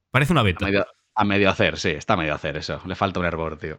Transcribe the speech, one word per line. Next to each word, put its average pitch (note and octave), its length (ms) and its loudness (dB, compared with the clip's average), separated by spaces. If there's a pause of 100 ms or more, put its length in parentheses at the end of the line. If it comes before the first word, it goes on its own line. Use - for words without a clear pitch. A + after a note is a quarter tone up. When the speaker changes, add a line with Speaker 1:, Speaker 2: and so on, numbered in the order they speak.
(100)
Speaker 1:
Parece C#3+ 220 2
una D3+ 100 4
Speaker 2:
A - 20 2
Speaker 1:
beta. F#2+ 220 0
Speaker 2:
medio, G2 200 2 (280)
a G#2+ 100 2
medio G2+ 240 4
hacer, F2+ 300 2
sí. F2+ 120 -2
Está D2+ 240 -2
a - 40 2
medio D2+ 160 0
hacer D2 240 -6
eso. D#2 280 -8
Le F2+ 80 -6
falta F#2 260 -2
un F2 60 0
hervor, D#2+ 320 -4
tío. D#2+ 200 -10